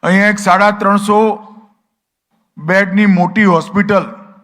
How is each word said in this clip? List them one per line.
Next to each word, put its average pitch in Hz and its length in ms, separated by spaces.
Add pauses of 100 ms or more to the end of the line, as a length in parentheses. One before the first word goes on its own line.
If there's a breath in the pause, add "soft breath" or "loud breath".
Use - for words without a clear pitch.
અહીંયા 196 300
એક 208 140
સાડા 196 260
ત્રણસો 208 480 (1400)
બેડની 190 640
મોટી 190 340
હોસ્પિટલ 196 580 (340)